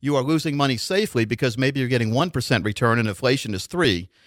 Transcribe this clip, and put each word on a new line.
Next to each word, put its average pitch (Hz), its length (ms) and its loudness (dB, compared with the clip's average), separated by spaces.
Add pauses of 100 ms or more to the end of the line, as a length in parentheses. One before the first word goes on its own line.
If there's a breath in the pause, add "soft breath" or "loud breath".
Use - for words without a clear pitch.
you 143 140 0
are 131 60 2
losing 151 340 0
money 139 220 2
safely 185 480 0
because 117 320 -2
maybe 135 220 0
you're 127 100 -2
getting 117 240 0
one 165 160 2
percent 120 360 -2
return 117 340 2
and 110 80 2
inflation 123 480 0
is 92 120 -6
three. 107 420 0 (180 soft breath)